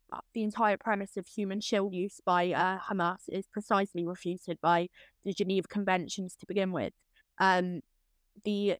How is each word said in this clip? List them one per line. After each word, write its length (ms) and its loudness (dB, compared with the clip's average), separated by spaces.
the 80 -2
entire 360 2
premise 380 -4
of 120 -6
human 340 -4
shield 320 0
use 320 -4
by, 280 4
uh, 260 0
Hamas 500 -2
is 180 -6
precisely 560 0
refuted 580 -6
by 280 4
the 100 -4
Geneva 340 0
Conventions 680 -2
to 100 -16
begin 240 0
with. 220 -2
Um, 380 2
the, 360 0